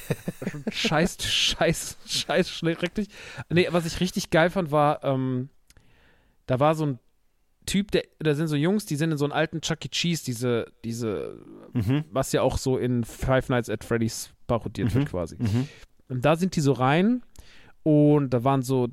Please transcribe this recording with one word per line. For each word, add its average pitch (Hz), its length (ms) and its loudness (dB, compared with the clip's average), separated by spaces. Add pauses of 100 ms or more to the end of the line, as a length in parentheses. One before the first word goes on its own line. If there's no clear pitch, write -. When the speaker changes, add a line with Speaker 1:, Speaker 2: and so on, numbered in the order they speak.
(200)
Speaker 1:
<laughs> - 500 -8
Speaker 2:
Scheiß, 175 540 0
scheiß, - 720 0 (100)
scheiß, - 440 -2
schrecklich. 170 580 -2 (400)
Nee, 170 220 2
was 165 160 2
ich - 140 -4
richtig 180 300 -2
geil 170 200 4
fand, 175 200 -4
war, 147 320 2
ähm, 131 460 -2 (1000)
da 127 140 2
war 151 140 4
so 156 120 -2
ein 135 120 -2 (680)
Typ, 202 240 0
der, - 140 0 (160)
da 151 140 2
sind 160 140 -2
so 151 80 -2
Jungs, 180 300 2
die 151 100 -4
sind 160 160 0
in 151 60 -2
so 143 60 0
einen 143 80 0
alten 156 280 -2
Chuck - 240 -6
E. 135 40 -8
Cheese, 170 360 -2
diese, 117 420 -2 (180)
diese, 101 540 -4 (340)
Speaker 1:
Mhm. 127 380 0
Speaker 2:
was 131 220 -2
ja 139 100 2
auch 127 160 2
so 127 200 0
in 120 260 0
Five 131 440 0
Nights 123 200 0
at 107 160 -4
Freddy's 113 460 -2 (160)
parodiert 113 440 -2
Speaker 1:
Mhm. 90 40 0
Speaker 2:
wird 143 160 0
quasi. 85 280 -6
Speaker 1:
Mhm. 120 300 0 (400)
Speaker 2:
Und 123 160 -4
da 151 120 4
sind 180 200 -2
die 180 40 2
so 139 120 4
rein 165 500 2 (600)
und 147 480 6
da 120 140 0
waren 135 180 2
so, 123 300 2